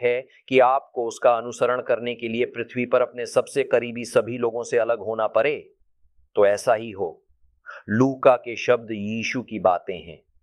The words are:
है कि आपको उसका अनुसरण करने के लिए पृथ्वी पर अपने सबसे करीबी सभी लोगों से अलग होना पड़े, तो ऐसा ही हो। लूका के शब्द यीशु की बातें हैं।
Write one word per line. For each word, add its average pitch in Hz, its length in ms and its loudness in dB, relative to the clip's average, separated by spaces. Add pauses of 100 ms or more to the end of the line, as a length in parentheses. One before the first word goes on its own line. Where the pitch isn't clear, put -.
है 123 260 -2 (220)
कि 131 100 6
आपको 127 480 2
उसका 117 260 2
अनुसरण 120 480 -2
करने 120 340 -2
के 117 120 -8
लिए 117 180 0
पृथ्वी 120 400 -6
पर 123 160 4
अपने 120 240 -4
सबसे 127 380 0
करीबी 120 420 -2
सभी 117 320 0
लोगों 120 260 -4
से 120 140 -2
अलग 113 220 0
होना 110 280 -2
पड़े, 113 480 -2 (600)
तो 104 100 6
ऐसा 104 280 2
ही 113 180 -4
हो। 92 340 -8 (640)
लूका 131 460 4
के 120 200 -8
शब्द 120 360 0
यीशु 110 500 -6
की 110 180 -8
बातें 90 400 0
हैं। 78 240 -18 (200)